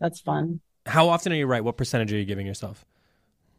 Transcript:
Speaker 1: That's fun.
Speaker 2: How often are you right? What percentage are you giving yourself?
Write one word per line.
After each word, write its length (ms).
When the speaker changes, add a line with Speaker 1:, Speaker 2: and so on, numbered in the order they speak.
Speaker 1:
That's 200
fun. 400
Speaker 2:
How 220
often 240
are 40
you 100
right? 160
What 140
percentage 360
are 40
you 80
giving 220
yourself? 380